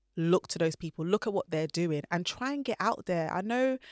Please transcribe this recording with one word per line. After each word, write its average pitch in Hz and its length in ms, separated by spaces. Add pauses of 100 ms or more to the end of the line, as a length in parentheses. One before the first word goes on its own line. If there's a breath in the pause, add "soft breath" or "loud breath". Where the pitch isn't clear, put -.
(160)
look 170 300
to - 120
those 165 160
people, 160 300
look 196 220
at 208 60
what - 160
they're 156 180
doing 160 440
and 175 140
try 262 280
and 285 120
get 233 140
out - 280
there. 165 260
I 185 80
know 254 360 (140 loud breath)